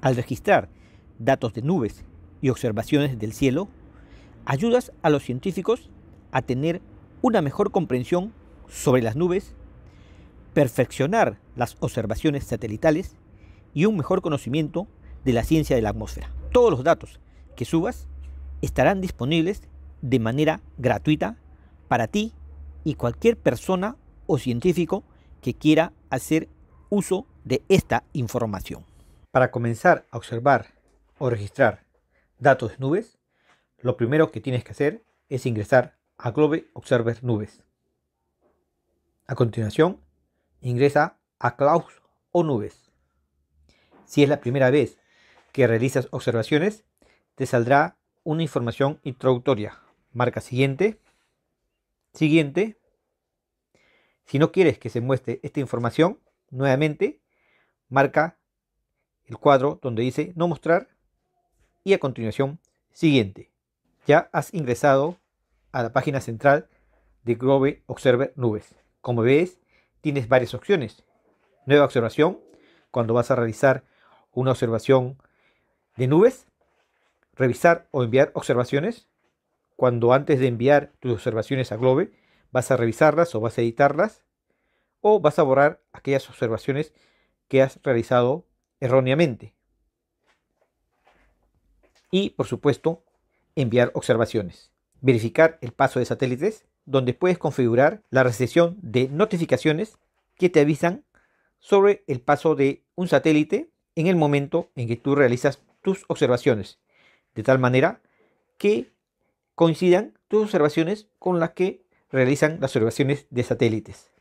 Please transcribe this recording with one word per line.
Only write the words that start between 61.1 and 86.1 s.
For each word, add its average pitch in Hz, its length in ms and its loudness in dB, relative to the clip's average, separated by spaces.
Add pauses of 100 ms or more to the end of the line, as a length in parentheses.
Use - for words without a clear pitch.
y 196 100 0
a 185 60 0
continuación 135 600 -4 (340)
siguiente. 127 580 0 (560)
Ya 143 240 4
has 151 220 -6
ingresado 143 640 0 (560)
a 127 100 -4
la 117 80 -6
página 135 300 -2
central 139 480 0 (540)
de 117 120 -2
Globe 135 520 0
Observer 131 500 0
Nubes. 113 380 -4 (260)
Como 117 220 -2
ves, 147 360 2 (400)
tienes 139 300 -6
varias 127 240 2
opciones. 160 500 -4 (640)
Nueva 143 180 6
observación, 135 560 0 (500)
cuando 117 240 -2
vas 120 180 2
a 131 40 4
realizar 127 480 0 (480)
una 127 200 -2
observación 127 640 0 (800)
de 127 100 -2
nubes. 185 380 4 (880)
Revisar 147 580 2
o 135 120 -2
enviar 127 300 2
observaciones, 139 760 -4 (640)
cuando 120 380 2
antes 139 260 2
de 131 80 0
enviar 131 540 0
tus 127 120 -4
observaciones 113 600 -4
a - 40 -8
Globe, 127 360 0 (380)
vas 123 180 -2
a 135 60 2
revisarlas 147 580 2
o 110 60 -4
vas 113 180 -6
a 127 40 -2
editarlas, 143 640 0 (760)
o 208 200 4
vas 151 200 0
a 160 40 4
borrar 143 380 2 (120)
aquellas - 360 -6